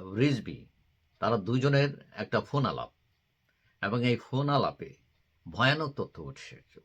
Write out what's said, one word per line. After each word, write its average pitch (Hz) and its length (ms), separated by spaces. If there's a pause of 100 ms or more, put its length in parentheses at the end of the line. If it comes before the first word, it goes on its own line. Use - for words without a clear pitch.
(200)
রিজভী, 113 400 (600)
তারা 110 160
দুজনের 135 540 (320)
একটা - 160 (100)
ফোন 139 220
আলাপ, 60 200 (920)
এবং 104 180 (120)
এই 117 140
ফোন 139 200 (120)
আলাপে 80 320 (560)
ভয়ানক 135 540
তথ্য - 160 (140)
উঠে, - 280 (280)